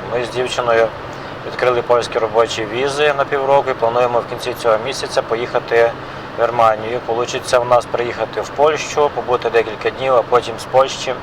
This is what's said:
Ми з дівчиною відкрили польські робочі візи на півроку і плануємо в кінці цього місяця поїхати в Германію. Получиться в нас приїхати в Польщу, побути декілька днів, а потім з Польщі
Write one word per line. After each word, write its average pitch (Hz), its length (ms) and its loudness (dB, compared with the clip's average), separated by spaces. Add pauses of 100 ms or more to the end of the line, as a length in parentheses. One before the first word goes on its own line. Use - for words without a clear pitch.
(120)
Ми 120 120 -2
з 113 40 -6
дівчиною 120 600 0 (580)
відкрили 123 360 0
польські 120 360 2
робочі 113 540 0
візи 139 460 2
на 139 60 4
півроку 135 460 2
і 127 40 0
плануємо 120 460 2
в 104 100 -4
кінці 120 240 -6
цього 110 300 2
місяця 139 380 -4
поїхати 117 680 2 (480)
в - 20 2
Германію. 117 640 2
Получиться 123 520 0
в 120 100 -2
нас 120 180 4
приїхати 113 540 -4
в - 80 -6
Польщу, 147 640 2
побути 117 360 -2
декілька 110 400 0
днів, 131 240 0
а 113 80 4
потім 117 360 0
з - 60 -10
Польщі - 580 0